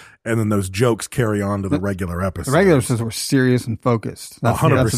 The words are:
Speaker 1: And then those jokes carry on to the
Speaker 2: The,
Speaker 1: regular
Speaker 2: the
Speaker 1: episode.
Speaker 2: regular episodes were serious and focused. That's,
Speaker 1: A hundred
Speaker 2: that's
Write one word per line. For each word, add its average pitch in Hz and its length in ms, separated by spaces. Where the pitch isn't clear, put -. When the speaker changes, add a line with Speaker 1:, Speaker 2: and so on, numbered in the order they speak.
Speaker 1:
And 113 140
then 107 120
those 95 200
jokes 110 380
carry 107 340
on 98 200
to 95 60
the 95 100
Speaker 2:
The, 90 40
Speaker 1:
regular 90 380
Speaker 2:
the 95 60
Speaker 1:
episode. 90 260
Speaker 2:
regular 175 260
episodes 117 240
were 113 80
serious 127 560
and 110 160
focused. - 580
That's, 120 160
Speaker 1:
A - 40
hundred 156 160
Speaker 2:
that's 123 220